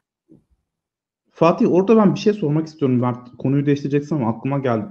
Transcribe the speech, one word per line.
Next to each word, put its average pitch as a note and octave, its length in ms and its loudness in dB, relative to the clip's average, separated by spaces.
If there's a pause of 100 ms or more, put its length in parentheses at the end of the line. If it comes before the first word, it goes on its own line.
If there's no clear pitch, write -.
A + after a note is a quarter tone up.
(1400)
Fatih, E3+ 380 2
orada F#3+ 240 4
ben G3 180 4
bir - 60 -8
şey G#3 120 0
sormak D#3 340 -2
istiyorum. B2+ 360 -2
Ben A#2+ 360 -6
konuyu C#3 280 0
değiştireceksin C#3+ 500 -2
ama A#2 120 -2
aklıma C3+ 300 -4
geldi. A#2+ 320 -2